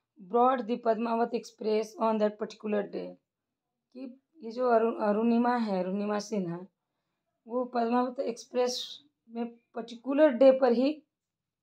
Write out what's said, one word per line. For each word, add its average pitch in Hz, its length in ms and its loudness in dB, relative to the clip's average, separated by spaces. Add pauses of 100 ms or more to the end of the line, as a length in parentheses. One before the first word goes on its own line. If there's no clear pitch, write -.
(320)
brought 247 340 2
the 240 180 -4
पद्मावत 226 500 0
express 220 520 -4 (160)
on 220 100 2
that 208 200 2
particular 208 500 -6
day? 90 320 -10 (800)
कि 254 260 -16 (240)
ये 226 60 -12
जो 247 200 -2
अरु-, 226 320 2
अरुणिमा 233 540 2
है, 214 240 -2
अरुणिमा 202 380 -4
सिन्हा, 196 400 -6 (880)
वो 247 180 -4
पद्मावत 247 560 -2
एक्सप्रेस 247 800 -4 (280)
में 233 160 -6
पर्टिकुलर 247 840 0
डे 262 240 8
पर 262 200 4
ही 269 300 0 (600)